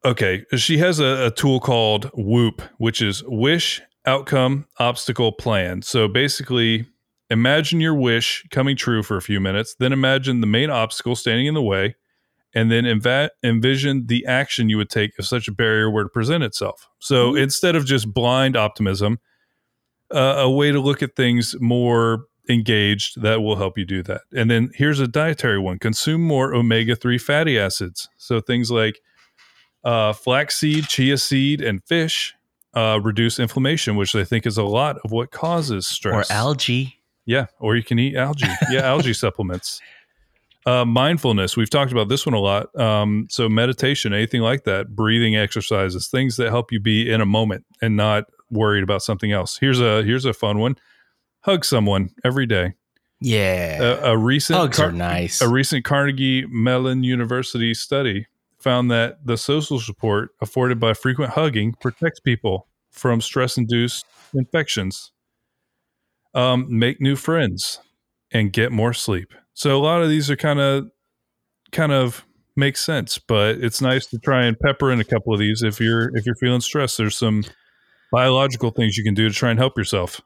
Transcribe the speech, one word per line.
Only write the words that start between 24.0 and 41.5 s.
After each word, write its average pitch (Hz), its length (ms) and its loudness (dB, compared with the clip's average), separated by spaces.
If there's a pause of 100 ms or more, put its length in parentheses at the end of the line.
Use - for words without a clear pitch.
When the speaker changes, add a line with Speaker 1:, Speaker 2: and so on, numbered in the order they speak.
Speaker 1:
that. - 180 -8 (120)
And 117 160 2
then 117 240 2
here's 143 240 0
a 135 80 0
dietary 131 540 -2
one. 95 180 -4
Consume 156 440 -2
more 143 300 0
omega-three 117 680 2
fatty 147 400 0
acids. 95 580 -4
So 117 240 -2
things 120 320 -2
like, 110 260 0 (840)
uh, 110 300 2
flaxseed, 147 720 0
chia 135 280 2
seed, 139 440 0
and 107 240 -2
fish, 165 500 -2 (400)
uh, 110 280 2
reduce 113 360 0
inflammation, 131 580 -2
which 98 200 -2
I 92 80 0
think 117 220 -2
is 107 120 -2
a 107 60 0
lot 135 400 -2
of 110 80 -6
what 117 180 -4
causes 151 560 -4
stress. - 440 -2
Speaker 2:
Or 104 40 -2
algae. 131 640 -2 (280)
Speaker 1:
Yeah, 120 220 0 (140)
or 117 160 2
you 113 80 0
can 117 160 0
eat 135 160 0
algae. 139 320 -2 (220)
Yeah, 131 100 2
Speaker 2:
<laughs> - 20 -2
Speaker 1:
algae 135 300 2
supplements. 92 680 -4 (840)
Uh, 123 180 2
mindfulness. 120 720 2